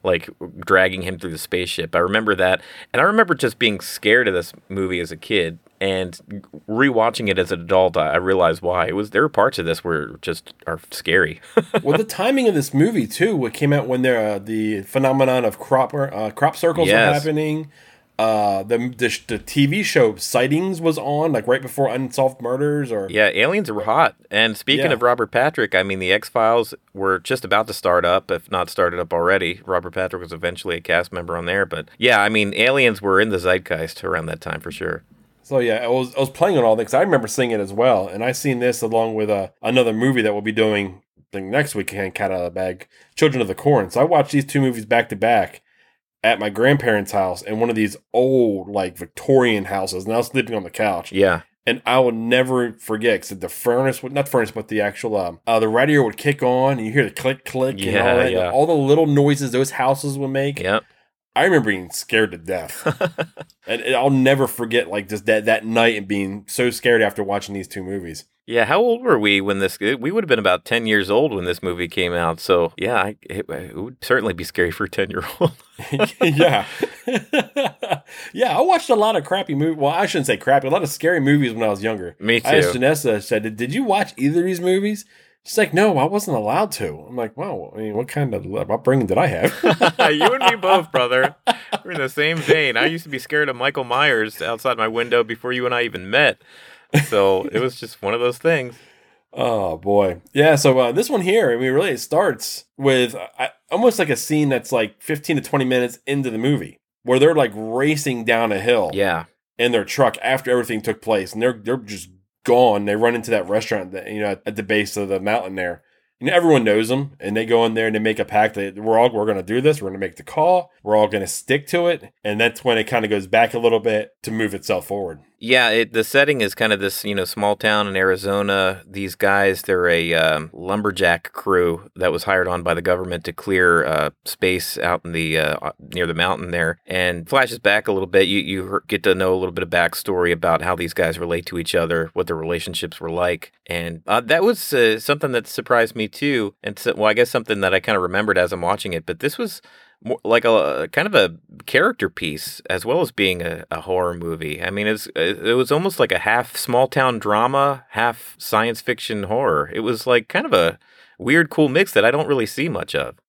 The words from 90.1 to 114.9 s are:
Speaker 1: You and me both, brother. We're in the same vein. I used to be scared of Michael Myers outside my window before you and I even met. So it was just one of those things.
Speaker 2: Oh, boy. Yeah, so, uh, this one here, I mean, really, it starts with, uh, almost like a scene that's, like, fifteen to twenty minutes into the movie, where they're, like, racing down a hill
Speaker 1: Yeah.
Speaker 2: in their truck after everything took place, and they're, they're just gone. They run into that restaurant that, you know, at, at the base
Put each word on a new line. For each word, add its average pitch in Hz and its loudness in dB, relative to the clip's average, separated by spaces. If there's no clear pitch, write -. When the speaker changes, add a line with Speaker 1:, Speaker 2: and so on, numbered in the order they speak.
Speaker 1:
You 151 2
and - 2
me 185 4
both, 185 2
brother. 127 2
We're 180 -12
in 160 -6
the 131 -2
same 151 0
vein. 151 2
I 123 2
used 165 -4
to 160 -20
be 135 -8
scared 151 -2
of 131 -6
Michael 135 -2
Myers 120 0
outside 113 -4
my 110 0
window 117 0
before 113 -6
you 123 -4
and 123 -2
I 120 -2
even 95 -8
met. 131 2
So 98 2
it 107 -2
was 127 -4
just - -16
one 101 -2
of 117 -4
those 123 -2
things. 143 -2
Speaker 2:
Oh, 104 -2
boy. 95 2
Yeah, 151 6
so, 143 4
uh, 120 2
this 202 -2
one 254 0
here, 185 2
I - 2
mean, 127 0
really, 165 2
it 120 -6
starts 156 -2
with, 131 2
uh, 127 -6
almost 226 4
like 165 0
a 127 0
scene 151 0
that's, 127 -2
like, 113 -2
fifteen 151 -2
to 135 0
twenty 139 -2
minutes 123 0
into 139 -2
the 110 -6
movie, 120 -2
where 123 2
they're, 147 6
like, 131 2
racing 123 -2
down 117 2
a 98 0
hill 104 2
Speaker 1:
Yeah. 92 0
Speaker 2:
in 120 2
their 110 0
truck - 2
after 127 -2
everything 117 0
took 110 -4
place, 101 -2
and 110 -6
they're, 123 2
they're 113 -4
just 101 -14
gone. 120 4
They 104 0
run 117 2
into 117 -4
that 101 0
restaurant 101 -2
that, 95 -10
you 107 -8
know, 104 -2
at, 95 -6
at 107 -6
the 107 -6
base 104 0